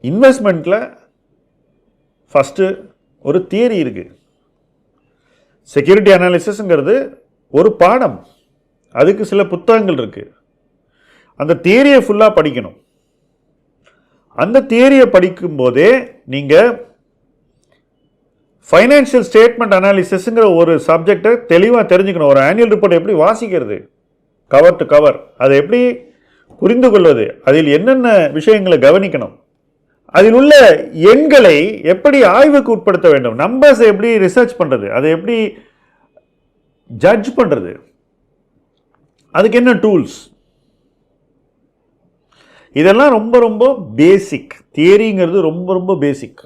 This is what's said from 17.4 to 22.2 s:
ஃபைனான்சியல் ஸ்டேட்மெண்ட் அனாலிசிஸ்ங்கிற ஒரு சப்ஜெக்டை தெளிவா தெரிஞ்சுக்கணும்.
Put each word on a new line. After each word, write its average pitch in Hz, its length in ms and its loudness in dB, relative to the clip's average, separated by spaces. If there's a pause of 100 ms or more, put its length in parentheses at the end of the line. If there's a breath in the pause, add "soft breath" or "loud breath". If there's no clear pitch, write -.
ஃபைனான்சியல் 247 580 2
ஸ்டேட்மெண்ட் 226 500 2
அனாலிசிஸ்ங்கிற 196 680 -2 (140)
ஒரு 165 140 2 (140)
சப்ஜெக்டை 190 440 0 (200)
தெளிவா 220 300 2 (100)
தெரிஞ்சுக்கணும். 180 420 0